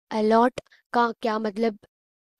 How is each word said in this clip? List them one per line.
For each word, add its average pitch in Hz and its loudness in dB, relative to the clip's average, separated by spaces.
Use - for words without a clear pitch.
A 220 -2
lot 226 2
का 240 2
क्या 220 -4
मतलब 220 -4